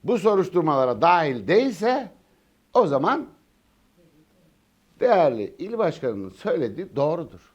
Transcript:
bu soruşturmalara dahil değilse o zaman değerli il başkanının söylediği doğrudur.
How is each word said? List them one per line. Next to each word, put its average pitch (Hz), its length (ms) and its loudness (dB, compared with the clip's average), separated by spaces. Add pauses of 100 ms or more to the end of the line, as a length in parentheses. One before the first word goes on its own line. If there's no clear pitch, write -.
bu 240 140 0
soruşturmalara 160 840 2
dahil 151 460 2
değilse 226 640 0 (640)
o 214 140 4
zaman 175 400 -2 (1700)
değerli 151 600 2
il 214 180 -8
başkanının 117 520 -4
söylediği 151 680 -6
doğrudur. 147 600 -6